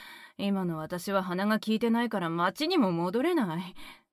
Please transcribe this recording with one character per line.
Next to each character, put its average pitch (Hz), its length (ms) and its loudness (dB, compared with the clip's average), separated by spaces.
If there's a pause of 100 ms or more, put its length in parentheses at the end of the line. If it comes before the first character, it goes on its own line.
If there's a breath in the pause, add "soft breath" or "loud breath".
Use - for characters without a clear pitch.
(380 loud breath)
今 196 280 0
の 165 120 -2
私 175 340 -6
は 196 120 2
鼻 185 240 -2
が 214 100 4
利 220 180 0
い 214 40 2
て 233 100 2
な 233 140 2
い 240 60 -2
か 220 100 -2
ら 170 100 0
町 180 380 0
に 370 100 2
も 202 140 4
戻 180 300 0
れ 339 120 2
な 185 260 0
い。 180 160 -10 (380 loud breath)